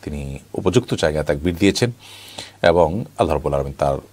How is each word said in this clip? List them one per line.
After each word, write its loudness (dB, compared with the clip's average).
তিনি -10
উপযুক্ত 0
জায়গায় 0
তাকবীর -2
দিয়েছেন 2
এবং 4
আল্লাহ 2
রাব্বুল -2
আলামিন -2
তার 0